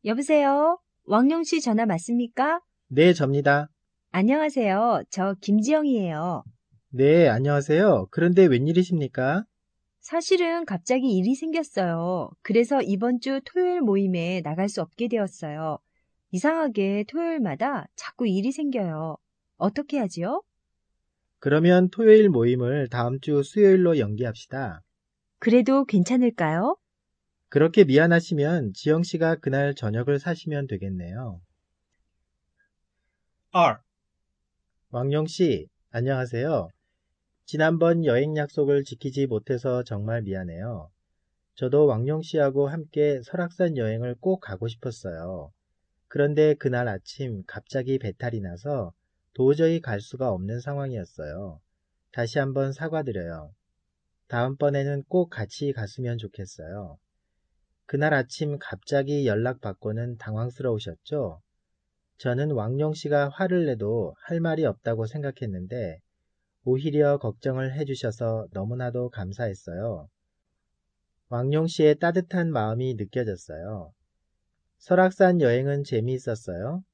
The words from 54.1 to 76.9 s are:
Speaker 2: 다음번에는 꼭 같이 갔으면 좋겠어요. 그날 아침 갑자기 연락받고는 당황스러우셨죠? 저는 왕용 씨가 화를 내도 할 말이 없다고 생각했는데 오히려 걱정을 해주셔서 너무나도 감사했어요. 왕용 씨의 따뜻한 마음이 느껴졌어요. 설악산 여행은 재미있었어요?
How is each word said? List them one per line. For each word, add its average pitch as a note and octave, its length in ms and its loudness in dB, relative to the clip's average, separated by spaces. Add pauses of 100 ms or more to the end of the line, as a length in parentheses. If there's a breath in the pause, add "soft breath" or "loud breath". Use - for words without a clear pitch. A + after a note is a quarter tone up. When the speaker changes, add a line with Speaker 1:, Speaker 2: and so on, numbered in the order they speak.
Speaker 2:
다음번에는 C#3 800 -2
꼭 F3+ 200 0
같이 C3 440 -6
갔으면 A#2 460 -8
좋겠어요. F#2 800 -14 (880)
그날 D3+ 280 0
아침 C#3+ 440 -4
갑자기 C#3 680 -4
연락받고는 A2+ 880 -4
당황스러우셨죠? A2+ 1300 -6 (760)
저는 C3+ 360 -4
왕용 C3+ 420 -2
씨가 C#3+ 360 0
화를 F3+ 360 0
내도 G#2+ 560 -4
할 E3+ 180 -6
말이 D#3+ 240 -2
없다고 A2+ 420 -4
생각했는데 A2 920 -8 (600)
오히려 C#3+ 560 0
걱정을 C3 560 -6
해주셔서 A#2 800 -6
너무나도 B2 580 -6
감사했어요. F#2+ 1000 -8 (1200)
왕용 C#3 380 -2
씨의 D3+ 320 4
따뜻한 E3+ 540 -2
마음이 A#2+ 420 -2
느껴졌어요. G2 1000 -8 (840)
설악산 F#3 600 4
여행은 C#3 440 2
재미있었어요? A#2+ 1000 -4 (120)